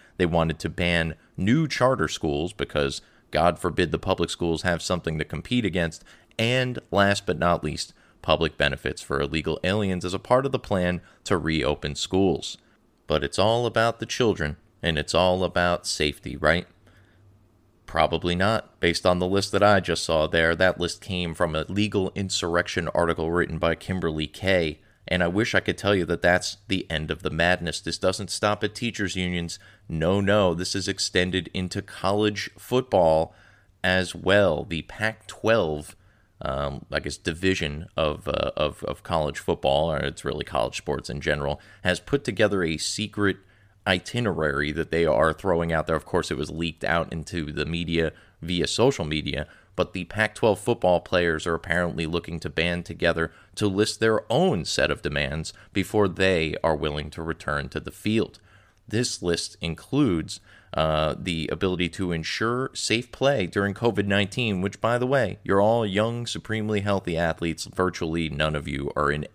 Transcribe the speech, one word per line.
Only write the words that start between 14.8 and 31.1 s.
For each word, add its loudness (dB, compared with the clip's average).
and 0
it's 0
all 4
about 0
safety, -2
right? 2
Probably 2
not, 0
based 2
on 4
the 0
list 0
that 4
I 8
just -2
saw 2
there. 4
That 2
list -4
came -6
from 0
a -2
legal 0
insurrection -2
article 2
written 0
by 2
Kimberly -4
Kay. 0
And 0
I 2
wish 0
I 2
could -2
tell 2
you 2
that -2
that's 2
the -4
end -4
of -8
the -4
madness. 0
This -6
doesn't -2
stop -2
at -4
teachers' -4
unions. -4
No, 2
no, 4
this -4
is -4
extended 0